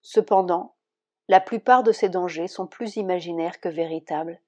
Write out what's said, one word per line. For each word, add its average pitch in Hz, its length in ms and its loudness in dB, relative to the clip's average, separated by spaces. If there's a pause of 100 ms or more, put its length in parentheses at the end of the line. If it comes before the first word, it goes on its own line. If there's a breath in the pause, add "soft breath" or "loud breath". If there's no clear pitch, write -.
Cependant, 190 720 0 (540)
la 190 100 8
plupart 247 440 2
de 220 100 4
ces 202 160 0
dangers 180 400 -4
sont 185 180 -8
plus 220 300 -10
imaginaires 175 640 -4
que 180 80 -6
véritables 160 800 -6